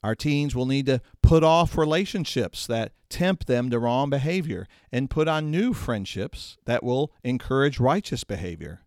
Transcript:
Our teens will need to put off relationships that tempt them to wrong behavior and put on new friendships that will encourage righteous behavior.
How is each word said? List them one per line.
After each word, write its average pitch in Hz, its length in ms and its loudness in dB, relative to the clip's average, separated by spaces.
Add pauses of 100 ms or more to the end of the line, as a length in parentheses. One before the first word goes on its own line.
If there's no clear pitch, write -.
Our 107 140 -2
teens 143 400 0
will 127 100 0
need 135 200 0
to 131 140 2 (220)
put 160 220 6
off 165 340 4
relationships 156 880 -2
that 113 260 -2 (160)
tempt - 380 -2
them 123 240 0
to 120 80 2
wrong 123 320 0
behavior 139 560 -2 (240)
and 131 180 -2
put 156 200 0
on 156 240 0
new 214 200 2
friendships - 920 -6
that 120 180 0
will 131 300 0 (100)
encourage 131 560 0
righteous 135 460 0
behavior. 85 640 -8